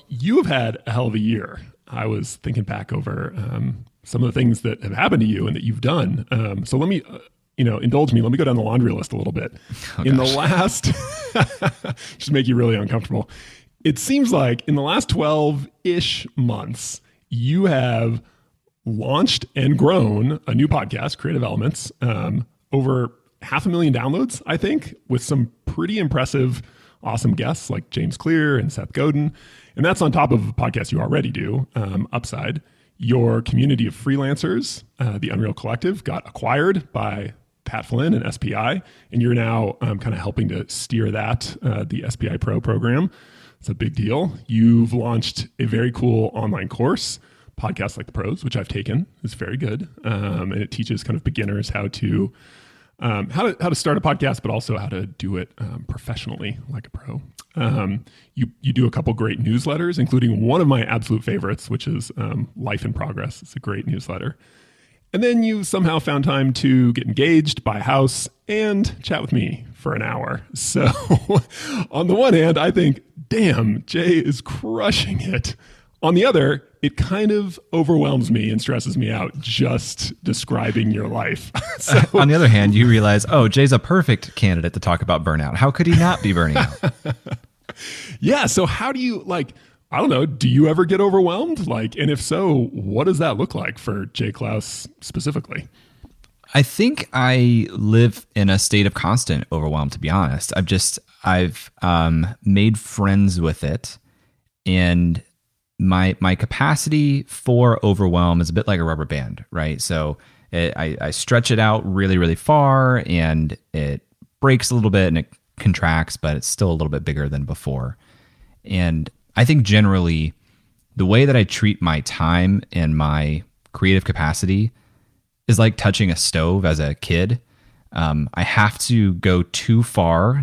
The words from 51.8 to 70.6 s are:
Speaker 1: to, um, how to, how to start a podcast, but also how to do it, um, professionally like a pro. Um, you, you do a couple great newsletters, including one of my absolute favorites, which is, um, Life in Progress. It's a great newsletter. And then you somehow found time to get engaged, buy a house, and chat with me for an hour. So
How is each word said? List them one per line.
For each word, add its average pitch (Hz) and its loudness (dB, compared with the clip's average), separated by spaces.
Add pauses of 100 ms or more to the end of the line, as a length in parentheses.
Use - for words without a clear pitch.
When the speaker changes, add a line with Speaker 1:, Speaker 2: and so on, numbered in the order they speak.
Speaker 1:
to, 160 -4 (640)
um, 104 -4
how 175 -2
to, 208 -2
how 170 0
to 160 -2
start 147 0
a - -2
podcast, 135 -2
but 110 -4
also 110 -4
how 101 -6
to 98 -6
do 95 -8
it, 90 -8
um, - -10
professionally - -10 (100)
like 135 -10
a - -20
pro. - -12 (320)
Um, 110 -2 (300)
you, 127 -4 (100)
you 131 -2
do 123 2
a 110 0
couple - -2
great 110 -4
newsletters, 156 -2
including 120 2
one 127 2
of 165 4
my 131 4
absolute 113 -2
favorites, 98 -4
which 113 -4
is, - -6
um, 107 -4
Life 104 -6
in 110 -4
Progress. - -6
It's - -18
a - -12
great 101 -6
newsletter. - -6 (800)
And 226 0
then 240 4
you 220 0
somehow 165 2
found 143 0
time 135 2
to 127 4
get 117 -4
engaged, 147 2
buy 104 -2
a - -6
house, 135 0 (180)
and 214 0
chat - -4
with - -8
me - -2
for - -6
an 110 -4
hour. 113 -6 (140)
So - -2